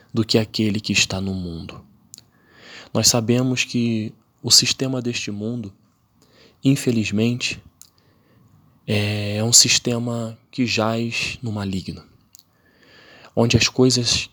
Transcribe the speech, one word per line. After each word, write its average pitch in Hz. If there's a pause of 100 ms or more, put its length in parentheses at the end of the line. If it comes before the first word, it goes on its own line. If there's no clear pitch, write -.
(140)
do 113
que -
aquele 107
que -
está 95
no 95
mundo." 85 (1080)
Nós 113
sabemos 123
que 113 (300)
o 123
sistema 131
deste 117
mundo, 104 (880)
infelizmente, 117 (1200)
é, 104
é 107
um 117
sistema 117 (140)
que 127
jaz 113
no 117
maligno, 98 (1300)
onde 117
as 113
coisas 127